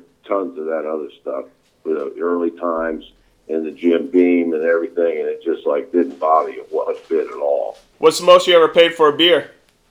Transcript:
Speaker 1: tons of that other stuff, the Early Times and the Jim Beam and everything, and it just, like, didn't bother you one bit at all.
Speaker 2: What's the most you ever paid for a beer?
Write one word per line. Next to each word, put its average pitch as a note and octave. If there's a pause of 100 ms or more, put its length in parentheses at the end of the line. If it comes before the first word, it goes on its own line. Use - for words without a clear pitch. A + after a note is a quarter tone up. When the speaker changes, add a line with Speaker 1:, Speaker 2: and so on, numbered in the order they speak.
(260)
Speaker 1:
tons F#2+
of D#2
that D#2+
other D#2 (120)
stuff, C2+ (380)
the D2+
Early E2+
Times E2 (380)
and D#2+
the D#2
Jim E2+
Beam F2
and D#2
everything, E2
and D2
it D2+
just, E2
like, C#2+
didn't F2
bother D#2
you -
one - (140)
bit D#2+
at -
all. C#2 (200)
Speaker 2:
What's D#3
the F3+
most F3+
you F3
ever D#3+
paid E3+
for D3+
a D3
beer? D#3+ (400)